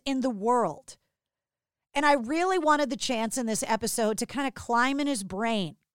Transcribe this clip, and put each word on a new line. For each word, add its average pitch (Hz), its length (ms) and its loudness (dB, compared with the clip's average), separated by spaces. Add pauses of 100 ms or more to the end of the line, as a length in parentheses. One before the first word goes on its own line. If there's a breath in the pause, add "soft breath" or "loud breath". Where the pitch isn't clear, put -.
in 269 160 0
the 254 80 0
world. 214 720 0 (960)
And 285 100 0
I 294 80 8
really 320 460 2
wanted 294 320 2
the 277 60 -2
chance 226 420 -2
in 240 80 -2
this 220 200 -2
episode 220 520 0
to 240 80 -4
kind 277 200 -4
of 247 60 -4
climb 254 480 0
in 285 60 0
his 254 180 -2
brain 196 520 -2 (180)